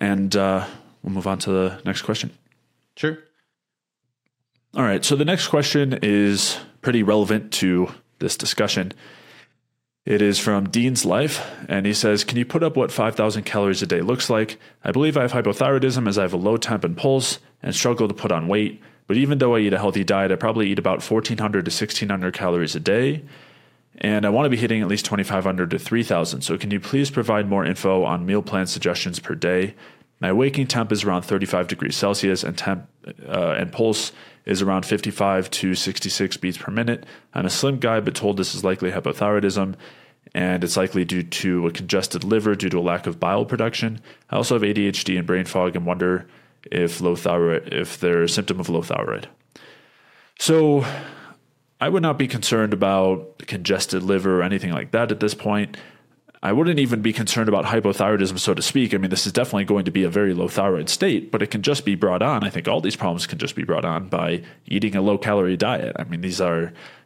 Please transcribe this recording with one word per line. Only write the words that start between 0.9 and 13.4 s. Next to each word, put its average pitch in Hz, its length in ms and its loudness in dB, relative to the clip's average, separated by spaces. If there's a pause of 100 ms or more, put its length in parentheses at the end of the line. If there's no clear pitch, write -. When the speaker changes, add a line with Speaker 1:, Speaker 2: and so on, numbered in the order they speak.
Speaker 1:
we'll 95 120 -6
move 92 120 -4
on 95 120 -2
to - 120 -4
the 92 360 0
next 98 160 -4
question. - 300 -4 (640)
Speaker 2:
Sure. 156 200 -4 (1600)
Speaker 1:
All 131 80 0
right. 101 200 2
So 143 140 2
the 147 80 4
next 175 240 0
question 143 540 2
is 101 560 2 (240)
pretty 120 200 2
relevant 104 520 2
to 90 400 2 (240)
this - 180 -2
discussion. 98 560 -2 (1120)
It 104 180 2
is 101 160 4
from 101 320 0
Dean's 120 340 2
Life, 120 420 0 (220)
and 98 160 0
he 104 80 2
says, 104 320 2
"Can 120 140 -2
you 120 80 2
put 165 160 0
up 156 140 0
what 127 140 2
five 110 240 0
thousand 107 280 0